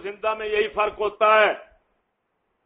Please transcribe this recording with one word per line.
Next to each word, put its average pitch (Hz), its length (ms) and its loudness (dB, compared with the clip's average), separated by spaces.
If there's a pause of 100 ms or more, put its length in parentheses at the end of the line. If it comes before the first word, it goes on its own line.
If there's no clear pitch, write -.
زندہ 208 300 -6
میں 214 140 -8
یہی 214 200 -2
فرق 214 320 -4
ہوتا 214 420 2
ہے 185 120 2 (1120)